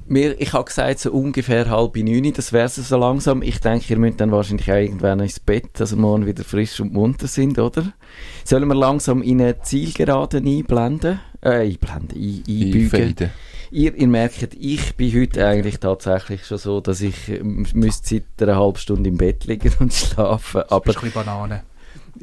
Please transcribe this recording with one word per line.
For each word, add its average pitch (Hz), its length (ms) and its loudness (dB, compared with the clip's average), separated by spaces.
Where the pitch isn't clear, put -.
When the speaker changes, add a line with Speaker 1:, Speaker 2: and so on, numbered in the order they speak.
Speaker 1:
Wir, 139 340 0
ich 139 120 -4
hab - 140 0
gesagt, 131 340 -2
so - 120 -4
ungefähr 123 560 0
halb 113 280 0
neun, 117 360 2
das - 200 -10
wär's 120 240 2
so 131 200 0
langsam. 131 460 2
Ich - 180 -2
denke, 113 320 0
ihr 110 60 2
müsst 113 220 2
dann 107 120 2
wahrscheinlich 101 380 0
auch 98 60 4
irgendwann 98 440 0
ins 101 200 -4
Bett, 110 340 0
dass 107 180 -2
wir 104 80 -2
morgen 107 260 2
wieder 98 180 -4
frisch 107 360 -2
und 101 120 -4
munter 110 340 0
sind, 135 320 0
oder? 160 340 0
Sollen 139 240 4
wir 139 60 4
langsam 135 480 2
in 127 180 2
eine 123 220 2
Zielgerade 143 760 0
einblenden? 143 840 0
Äh, - 100 2
einblenden, 98 680 -2
ein-, 101 300 -6
einbügen? 104 360 2
Speaker 2:
Einfäden. 87 460 0
Speaker 1:
Ihr, 151 240 2
ihr 127 140 4
merkt, 120 500 0
ich 139 360 -4
bin 123 260 2
heute 101 260 2
eigentlich 104 340 0
tatsächlich 95 640 -2
schon 104 120 -6
so, 101 220 -4
dass 92 200 -2
ich, 101 280 -4
ähm, 104 460 -4
müsste 110 340 2
seit 110 160 -2
einer 98 100 4
halben 98 200 2
Stunde 95 300 -2
im 90 80 0
Bett - 300 2
liegen 113 340 2
und 127 120 4
schlafen, - 720 0
Speaker 3:
Das - 100 -6
Speaker 1:
aber 98 180 4
Speaker 3:
ist 104 80 2
ein - 60 -8
bisschen 110 200 -4
Banane. 104 380 -6